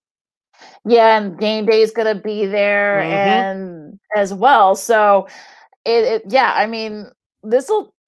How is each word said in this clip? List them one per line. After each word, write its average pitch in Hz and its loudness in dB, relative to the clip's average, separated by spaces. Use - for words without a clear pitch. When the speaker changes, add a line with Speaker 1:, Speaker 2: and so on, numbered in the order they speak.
Speaker 1:
Yeah, 226 4
and 196 -8
game 214 -4
day 220 4
is 220 2
gonna 220 -2
be 208 -6
there 202 0
Speaker 2:
Mm-hmm. 160 -4
Speaker 1:
and 190 -4
as 202 -2
well. 202 4
So, 208 2
it, 233 0
it, 220 -2
yeah, 240 2
I 208 0
mean, 220 -10
this'll, 269 -2